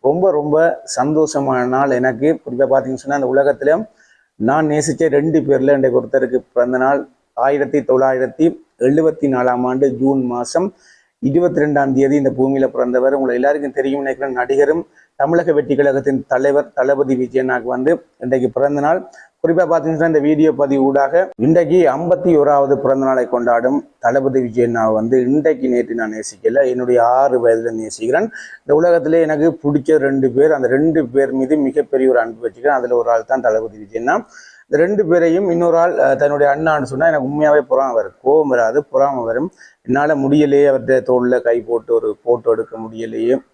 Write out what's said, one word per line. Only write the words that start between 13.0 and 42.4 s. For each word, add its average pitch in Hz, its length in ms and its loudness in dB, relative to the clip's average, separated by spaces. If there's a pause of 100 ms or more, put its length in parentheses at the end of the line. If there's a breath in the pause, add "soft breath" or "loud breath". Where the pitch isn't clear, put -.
உங்களை 131 220 -2
எல்லாருக்கும் 143 360 -2
தெரியும் 135 280 -4
நினைக்கிறேன், 135 340 -6
நடிகரும் 139 540 0 (280 soft breath)
தமிழக 165 380 0
வெற்றி 147 220 0
கழகத்தின் 135 520 0
தலைவர் 139 460 0
தளபதி 135 420 0
விஜயண்ணாக்கு 127 480 -2
வந்து 127 420 -2 (140)
இன்றைக்கு 127 300 -2
பிறந்த 143 320 -2
நாள். 175 260 -2 (400 loud breath)
குறிப்பா 165 100 2
பாத்தீங்கன்னா, 160 480 0
இந்த 156 140 2
வீடியோ 151 320 2
பதிவு 135 320 0
ஊடாக 139 520 2
இன்றைக்கு 160 400 0
ஐம்பத்தி 170 600 2
ஓராவது 143 400 2
பிறந்த 135 300 0
நாளை 131 240 0
கொண்டாடும் 120 580 0 (120)
தளபதி 131 420 0
விஜயண்ணாவை 117 520 0
வந்து 117 280 0
இன்றைக்கு 135 480 0
நேற்று 120 260 -2
நான் 110 180 -6
நேசிக்கல. 113 540 -2
என்னுடைய 123 360 0
ஆறு 127 440 2
வயதுல 113 240 0
நேசிக்கிறேன். 110 520 -4 (340 loud breath)
இந்த 143 180 0
உலகத்திலே 165 460 2
எனக்கு 156 420 0
பிடிச்ச 147 340 2
ரெண்டு 135 340 0
பேர், 143 200 2
அந்த 131 160 0
ரெண்டு 151 380 2
பேர் 127 260 0
மீது 131 260 0
மிகப்பெரிய 131 520 0
ஒரு 123 100 4
அன்பு 113 300 -6
வச்சுக்கிறேன். 131 280 0
அதுல 123 180 -2
ஒரு 117 140 0
ஆள் 113 160 0
தான் 131 160 -2
தளபதி 110 360 -2
விஜயண்ணா. 113 480 -4 (420 loud breath)
இந்த 151 180 0
ரெண்டு 202 200 0
பேரையும் 170 440 2
இன்னொரு 170 280 0
ஆள், 165 200 0
அஹ், 135 180 2
தன்னுடைய 143 400 0
அண்ணான்னு 156 280 -2
சொன்னா 139 240 -2
எனக்கு 143 200 0
உண்மையாவே 147 340 2
பொறாமை 131 320 -2
வரும், 104 280 -2
கோபம் 147 260 2
வராது, 120 360 0
பொறாமை 135 400 -2
வரும். 120 280 -4 (300 soft breath)
என்னால 143 340 0
முடியலையே, 143 520 2
அவர்கிட்ட 131 340 0
தோள்ல 123 400 0
கை 117 200 0
போட்டு 117 320 -4
ஒரு 110 300 -2
போட்டோ 120 280 0